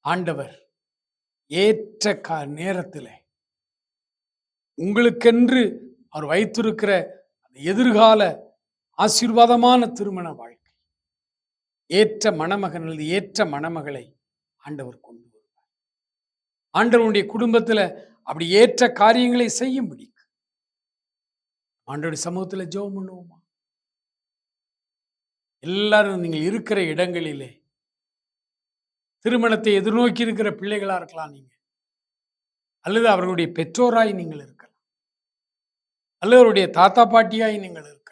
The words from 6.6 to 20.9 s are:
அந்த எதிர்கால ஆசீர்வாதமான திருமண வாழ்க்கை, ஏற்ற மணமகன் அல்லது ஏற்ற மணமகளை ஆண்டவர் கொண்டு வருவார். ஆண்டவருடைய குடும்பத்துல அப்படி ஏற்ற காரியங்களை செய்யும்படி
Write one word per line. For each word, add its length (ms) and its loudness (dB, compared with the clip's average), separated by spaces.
அந்த 120 -20
எதிர்கால 500 6
ஆசீர்வாதமான 840 4
திருமண 300 -8
வாழ்க்கை, 340 -20
ஏற்ற 500 0
மணமகன் 460 -6
அல்லது 180 -10
ஏற்ற 360 -4
மணமகளை 500 -10
ஆண்டவர் 300 -14
கொண்டு 280 -20
வருவார். 340 -20
ஆண்டவருடைய 460 2
குடும்பத்துல 460 0
அப்படி 180 -8
ஏற்ற 280 4
காரியங்களை 460 2
செய்யும்படி 460 -6